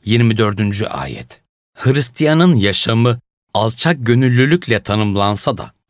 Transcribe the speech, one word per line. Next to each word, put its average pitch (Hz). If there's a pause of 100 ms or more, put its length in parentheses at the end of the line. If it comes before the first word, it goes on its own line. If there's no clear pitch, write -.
yirmi 113
dördüncü 101
ayet. - (320)
Hristiyanın 151
yaşamı 113 (340)
alçak 113 (100)
gönüllülükle 127
tanımlansa 101
da - (180)